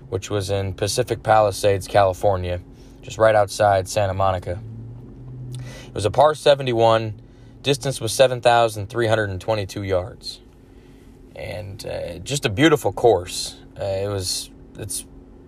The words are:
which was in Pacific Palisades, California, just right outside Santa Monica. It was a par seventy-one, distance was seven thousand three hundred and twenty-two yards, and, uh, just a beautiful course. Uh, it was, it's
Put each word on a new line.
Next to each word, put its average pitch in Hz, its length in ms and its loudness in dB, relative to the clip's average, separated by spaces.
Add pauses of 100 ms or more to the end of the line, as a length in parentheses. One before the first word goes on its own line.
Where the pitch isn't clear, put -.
which 95 220 -6
was 98 200 -2
in 98 220 -2
Pacific 107 520 -2
Palisades, 104 640 4
California, 92 720 2 (420)
just - 160 -10
right 110 160 6
outside 101 540 2
Santa 98 260 0
Monica. 95 460 -2 (1000)
It - 360 -16
was 98 100 -2
a 104 80 0
par 151 240 4
seventy-one, 113 840 2 (420)
distance 139 380 -2
was 110 120 -4
seven 127 280 4
thousand 113 480 2
three 117 180 -2
hundred 107 240 0
and 92 100 -8
twenty-two 104 420 -4
yards, - 580 -6 (960)
and, 98 500 -12
uh, 85 320 -8
just 135 260 -4
a 127 60 0
beautiful 123 420 2
course. 90 640 2 (220)
Uh, 98 60 -8
it 98 240 -4
was, 98 420 -6 (280)
it's - 240 -10 (460)